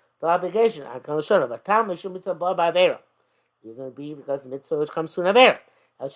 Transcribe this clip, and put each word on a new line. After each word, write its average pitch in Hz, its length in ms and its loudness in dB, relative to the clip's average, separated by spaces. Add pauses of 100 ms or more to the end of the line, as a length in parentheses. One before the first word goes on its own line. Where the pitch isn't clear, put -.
(200)
the 156 80 -4
obligation. 180 560 0
I 123 160 -14
can 151 220 -4
show 160 260 2
but 117 180 -10
Tam 214 220 2
Mishum 185 260 -8
mitzvah 185 220 -8
ba 180 200 -2
ba'avera. 170 440 2 (640)
It's 113 140 -18
gonna 131 140 -12
be 147 220 -14
because 139 300 -8
the 127 60 -18
mitzvah 139 280 -6
which 147 120 -2
comes 160 240 -6
to 185 80 -4
an 185 140 2
avera. 240 240 8 (560)